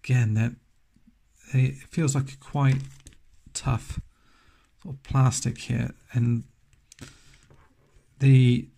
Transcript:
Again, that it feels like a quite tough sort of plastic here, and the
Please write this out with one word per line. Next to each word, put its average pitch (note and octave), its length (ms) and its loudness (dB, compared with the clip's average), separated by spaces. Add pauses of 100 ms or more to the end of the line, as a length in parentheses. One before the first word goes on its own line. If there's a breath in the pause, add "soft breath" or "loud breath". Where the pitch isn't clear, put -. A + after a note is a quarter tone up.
Again, A#2+ 300 0
that A2+ 220 0 (960)
it C3 240 0 (120)
feels C#3+ 240 -2
like C3+ 200 -4
a - 40 -20
quite C3+ 440 -2 (720)
tough - 480 -6 (840 soft breath)
sort C#3 120 -14
of - 80 -20
plastic C3+ 560 -2
here, B2 320 -6 (200)
and A#2+ 320 -2 (1800 loud breath)
the B2+ 480 6 (100)